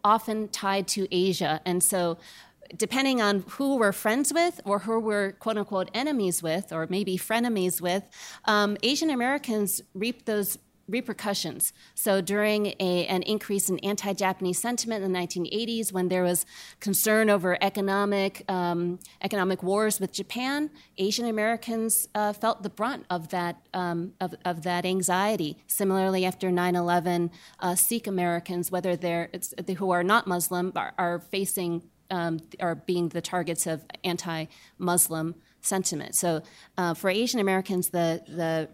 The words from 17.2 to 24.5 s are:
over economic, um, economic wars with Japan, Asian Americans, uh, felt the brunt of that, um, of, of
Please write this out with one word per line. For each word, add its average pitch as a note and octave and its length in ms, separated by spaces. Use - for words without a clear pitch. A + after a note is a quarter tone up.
over F#3 320
economic, G3 920
um, F3 480
economic F#3+ 420
wars G3+ 380
with F#3 100
Japan, C4+ 580
Asian G#3 300
Americans, A3+ 840
uh, G#3 200
felt A3 300
the G3+ 60
brunt A#3 400
of E3+ 200
that, F3 320
um, F3 460
of, F#3 240
of E3+ 200